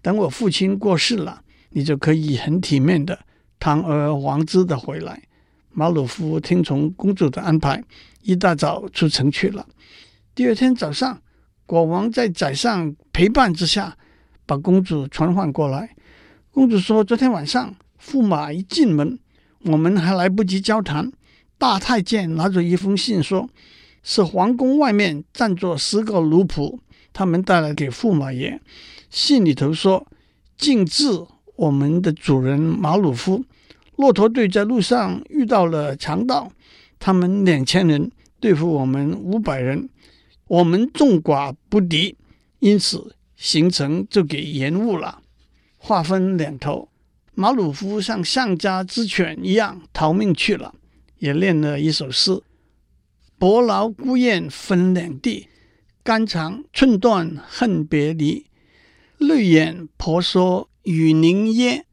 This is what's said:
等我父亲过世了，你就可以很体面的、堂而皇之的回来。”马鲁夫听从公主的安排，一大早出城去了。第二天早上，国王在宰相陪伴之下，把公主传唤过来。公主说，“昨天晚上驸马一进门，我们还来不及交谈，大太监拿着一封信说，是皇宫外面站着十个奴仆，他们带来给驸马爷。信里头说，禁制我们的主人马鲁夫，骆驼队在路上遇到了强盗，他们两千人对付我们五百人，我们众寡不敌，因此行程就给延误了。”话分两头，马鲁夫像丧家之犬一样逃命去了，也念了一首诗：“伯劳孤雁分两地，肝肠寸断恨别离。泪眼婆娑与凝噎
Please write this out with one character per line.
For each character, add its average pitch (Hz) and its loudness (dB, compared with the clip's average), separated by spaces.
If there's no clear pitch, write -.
等 185 -2
我 196 0
父 196 -2
亲 190 0
过 196 0
世 226 -2
了， 170 -8
你 143 -4
就 147 -2
可 151 2
以 151 -2
很 156 -2
体 147 0
面 147 2
的、 175 -10
堂 151 0
而 151 -2
皇 143 -2
之 185 2
的 160 -4
回 - -10
来。” - -14
马 165 -2
鲁 151 0
夫 156 -6
听 180 0
从 147 -2
公 196 -2
主 175 0
的 - -6
安 160 0
排， 143 -2
一 185 0
大 180 2
早 160 -4
出 - -2
城 143 0
去 - -2
了。 - -8
第 247 0
二 233 2
天 254 2
早 165 -6
上， 208 -6
国 165 2
王 180 0
在 240 0
宰 160 -2
相 170 -2
陪 180 4
伴 226 2
之 160 -2
下， 190 -4
把 147 -2
公 180 2
主 156 -4
传 160 0
唤 175 -2
过 147 -2
来。 143 -6
公 269 4
主 220 4
说 214 2
，“昨 220 0
天 254 2
晚 160 -4
上 220 -4
驸 269 0
马 151 0
一 170 -6
进 240 2
门， 156 0
我 160 2
们 170 2
还 180 2
来 185 0
不 196 0
及 190 0
交 214 0
谈， 175 -4
大 240 2
太 226 0
监 180 -2
拿 165 0
着 185 0
一 175 2
封 190 0
信 185 -2
说， 190 -2
是 - 0
皇 190 0
宫 262 2
外 277 2
面 180 0
站 220 0
着 175 -4
十 202 -2
个 214 -2
奴 160 4
仆， 160 -4
他 196 -4
们 175 0
带 185 2
来 151 -2
给 143 -4
驸 202 -2
马 135 0
爷。 131 -8
信 262 2
里 151 4
头 143 0
说， 190 0
禁 254 2
制 226 0
我 165 0
们 143 2
的 175 0
主 143 0
人 135 0
马 160 0
鲁 185 2
夫， 185 -2
骆 277 6
驼 202 4
队 233 2
在 202 0
路 233 0
上 196 0
遇 277 -2
到 208 2
了 147 -2
强 160 -4
盗， 143 -2
他 - 0
们 190 2
两 151 4
千 180 2
人 156 2
对 214 4
付 156 -2
我 139 -2
们 139 -2
五 202 -4
百 151 -4
人， 139 -4
我 175 4
们 196 0
众 220 4
寡 139 -2
不 208 2
敌， 175 0
因 202 6
此 - -6
行 165 0
程 165 -2
就 196 2
给 143 -6
延 143 -4
误 208 -2
了。” - -10
话 196 -2
分 185 0
两 151 -6
头， 127 -6
马 202 2
鲁 208 0
夫 196 -6
像 196 -4
丧 214 -2
家 185 -2
之 214 -4
犬 165 -4
一 185 -2
样 196 0
逃 156 0
命 196 2
去 139 0
了， - -12
也 143 -2
念 170 2
了 147 -2
一 156 0
首 139 -4
诗 185 -2
：“伯 202 4
劳 220 0
孤 254 -4
雁 214 2
分 185 0
两 165 -6
地， - -6
肝 220 0
肠 180 -8
寸 247 4
断 180 0
恨 185 -2
别 151 -2
离。 156 -2
泪 285 2
眼 165 2
婆 170 -2
娑 185 0
与 160 2
凝 180 4
噎 247 0